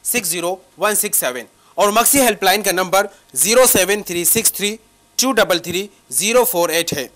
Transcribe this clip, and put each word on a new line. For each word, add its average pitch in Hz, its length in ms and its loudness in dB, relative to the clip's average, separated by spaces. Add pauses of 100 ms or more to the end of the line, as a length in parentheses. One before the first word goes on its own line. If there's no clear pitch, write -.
सिक्स 226 240 -2
ज़ीरो 170 220 -4 (280)
वन 208 180 0
सिक्स - 220 -2
सेवन 127 280 -4 (320)
और 202 140 4
मक्सी 226 260 2
हेल्पलाइन 208 440 2
का 196 100 -2
नंबर 185 360 0 (280)
ज़ीरो 233 320 4
सेवन 202 340 2
थ्री 175 220 -6
सिक्स - 280 0
थ्री 208 260 -6 (400)
टू 262 140 0
डबल 180 280 2
थ्री 180 280 -8 (240)
ज़ीरो 233 320 0
फ़ोर 170 280 -2
एट 165 200 -2
है। 131 240 -6